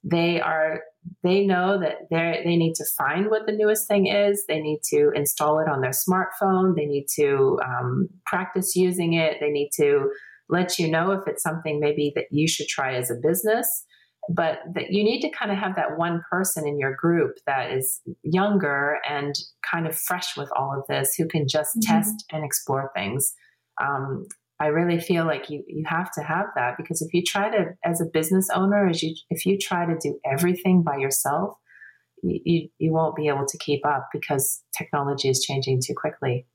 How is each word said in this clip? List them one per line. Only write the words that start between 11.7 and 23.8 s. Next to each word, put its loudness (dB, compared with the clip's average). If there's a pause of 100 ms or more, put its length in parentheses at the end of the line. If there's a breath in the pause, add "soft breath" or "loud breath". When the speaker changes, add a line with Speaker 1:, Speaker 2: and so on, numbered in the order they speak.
Speaker 1:
maybe 0
that -4
you 2
should -2
try -2
as -2
a -2
business. 0 (460 soft breath)
But 0 (140)
that -6
you 2
need 2
to -2
kind -4
of -2
have -4
that -2
one -2
person -2
in -2
your 0
group 2 (100)
that -2
is -4 (220)
younger 2 (100)
and -4 (360)
kind -2
of -4
fresh -4
with -8
all -2
of -6
this, 0
who 0
can 0
just 0
Speaker 2:
Mm-hmm. 2
Speaker 1:
test 0
and -6
explore -2
things. -2 (440 soft breath)
Um, -4 (320)